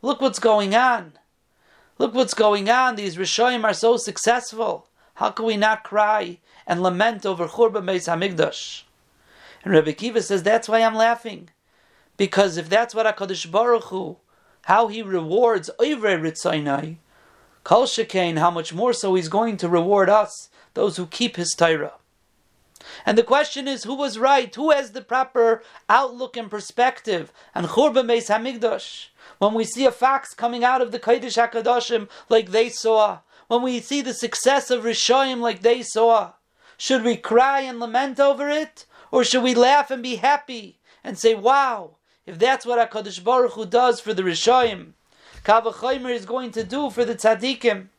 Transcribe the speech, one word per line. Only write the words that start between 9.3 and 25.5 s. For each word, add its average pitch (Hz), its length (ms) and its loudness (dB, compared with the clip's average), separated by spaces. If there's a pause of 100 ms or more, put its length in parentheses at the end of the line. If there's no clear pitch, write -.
And 196 80 -2
Rabbi 156 220 6
Akiva 220 280 -2
says, 190 220 -2
"That's 220 240 0
why 220 140 2
I'm 226 120 2
laughing. 226 560 -2 (680)
Because 190 400 2
if 160 120 -8
that's 220 260 0
what 220 120 0
HaKadosh 190 440 -4
Baruch 226 400 0
Hu, 180 280 -10 (540)
how 226 140 4
he 214 160 -8
rewards 190 680 0 (100)
Ovrei 226 400 0
Ritzaynai, 156 800 -4 (680)
Kol 247 220 4
Shekain, 185 520 -2
how 170 120 2
much 165 240 -8
more 233 180 0
so 202 220 -2
he's 175 140 0
going 208 300 -2
to 180 100 -4
reward 185 420 4
us, 208 400 0 (240)
those 190 220 -2
who 180 100 -8
keep - 300 -4
his 170 200 -4
Torah." 160 380 0 (1120)
And 208 100 2
the 233 60 4 (120)
question 277 340 -2
is, 269 160 -6
who 233 100 -8
was 269 240 -6
right? 262 380 2
Who 302 160 2
has 277 180 0
the 240 100 -14 (140)
proper 233 480 2 (260)